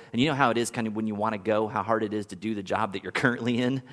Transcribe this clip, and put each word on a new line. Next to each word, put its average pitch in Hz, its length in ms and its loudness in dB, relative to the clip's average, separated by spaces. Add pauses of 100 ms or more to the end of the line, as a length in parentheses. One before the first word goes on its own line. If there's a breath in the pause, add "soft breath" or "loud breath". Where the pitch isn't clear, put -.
(120 loud breath)
And 117 80 0
you 147 80 4
know 147 60 0
how 131 160 4
it 113 80 2
is 120 120 0
kind 117 160 -4
of 104 100 -4
when 110 100 -2
you 107 80 -2
wanna 104 240 -2
go, 107 300 2
how 107 140 -2
hard 110 200 2
it 104 120 -2
is 107 120 -4
to 95 100 -12
do 107 180 -4
the 101 80 -6
job 98 320 0
that 101 80 -6
you're 92 100 -10
currently 120 480 2
in, 131 220 0 (100)